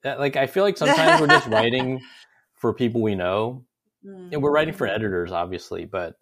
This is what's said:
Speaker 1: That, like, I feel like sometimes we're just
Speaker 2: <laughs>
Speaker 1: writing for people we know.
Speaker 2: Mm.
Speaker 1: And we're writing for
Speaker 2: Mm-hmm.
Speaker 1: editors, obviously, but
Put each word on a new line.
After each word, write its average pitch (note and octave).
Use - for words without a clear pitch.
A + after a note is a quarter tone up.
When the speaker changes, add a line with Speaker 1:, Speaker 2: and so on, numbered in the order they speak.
Speaker 1:
That, C3+
like, C#3
I C3+
feel F#3+
like G3+
sometimes D#4+
we're D4+
just F4+
Speaker 2:
<laughs> A2+
Speaker 1:
writing B2+
for A2+
people A#2
we G#2+
know. G#2+
Speaker 2:
Mm. F3+
Speaker 1:
And C#3+
we're D3
writing D3+
for B2
Speaker 2:
Mm-hmm. G2
Speaker 1:
editors, F#2
obviously, F2
but F2